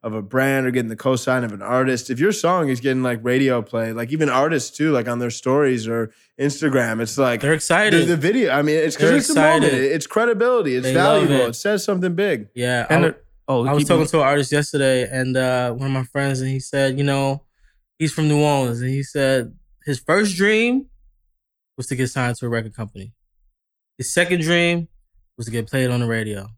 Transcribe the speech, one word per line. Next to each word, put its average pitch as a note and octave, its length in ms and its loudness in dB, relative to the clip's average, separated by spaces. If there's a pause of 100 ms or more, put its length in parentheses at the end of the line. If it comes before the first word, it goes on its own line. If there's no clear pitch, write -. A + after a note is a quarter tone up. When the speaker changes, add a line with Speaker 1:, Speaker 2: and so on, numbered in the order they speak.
Speaker 1:
of A2 120 -8
a A2 80 -6
brand C3 440 0
or B2+ 60 0
getting A#2+ 160 -2
the A2+ 80 -8
cosign B2+ 480 0
of A2 80 -6
an G2 100 -12
artist. B2+ 480 -2
If A#2 80 -4
your F#3+ 140 2
song E3+ 380 0
is B2 100 -2
getting, C3 240 -2
like, A#2+ 180 -2
radio B2+ 400 2
play, A2+ 300 -4
like, A2+ 180 -6
even D3+ 200 0
artists C#3 460 0
too, D#3 140 0
like, A#2+ 160 0
on A#2+ 120 -4
their A#2+ 120 -2
stories B2+ 560 0
or A#2 240 -4 (300)
Instagram, C3+ 600 0
it's A2 180 -6
like B2 240 0
Speaker 2:
They're C#3+ 100 2
excited. E3+ 520 2
Speaker 1:
the, - 20 0
the E3+ 100 2
video, F#3 360 0
I C#3+ 100 2
mean, D3+ 140 2
it's D#3+ 200 0
'cause - 140 4
Speaker 2:
They're C#4 80 4
Speaker 1:
it's C#4 120 -2
a D#4 40 0
moment. D#3+ 320 4
Speaker 2:
excited. C3+ 260 2
Speaker 1:
It's E3 160 -4
credibility. A3+ 680 0
It's B2+ 100 -4
Speaker 2:
They C3 80 0
love - 300 4
Speaker 1:
valuable. C3 220 4
Speaker 2:
it. A#2 40 -2
Speaker 1:
It A#2 60 -10
says G3+ 280 -2
something F#3 320 0
big. E3 400 -2
Speaker 2:
Yeah, B2 340 -2
Speaker 3:
And E3+ 140 4
Speaker 2:
I D#3+ 40 4
Speaker 3:
it, - 160 -6 (220)
oh, B2 220 0
Speaker 2:
I C#3 40 2
was D3 100 2
Speaker 3:
keep C#3 60 0
Speaker 2:
talking E3 120 4
Speaker 3:
going. D3+ 80 0
Speaker 2:
to D#3+ 140 2
an C3 40 4
artist C#3 240 2
yesterday, C#3 580 0
and, C3 280 -2
uh, B2+ 380 0
one C3+ 120 -6
of C3+ 60 -2
my C3 100 -2
friends, C#3 380 -2
and C3 100 -4
he C3+ 80 -4
said, C3+ 400 -2
"You C#3+ 60 0
know, C#3 400 0 (560)
he's D#3 120 0
from D#3 140 0
New D3 160 4
Orleans," C3+ 380 2
and B2+ 100 -4
he C3+ 140 -2
said C3+ 500 0 (300)
his C#3 160 -4
first G3 340 0
dream A3 520 2 (880)
was B2+ 100 -10
to C#3 80 -6
get B2 140 -2
signed B2 300 -2
to B2+ 80 -8
a - 20 -4
record A2+ 260 -4
company. G#2 380 -14 (840)
His - 160 -8
second F3 300 0
dream E3+ 460 0 (480)
was A2+ 100 -10
to A2+ 60 -10
get A2+ 160 -4
played B2+ 220 -2
on B2 100 0
the A#2+ 80 0
radio. G#2+ 500 -6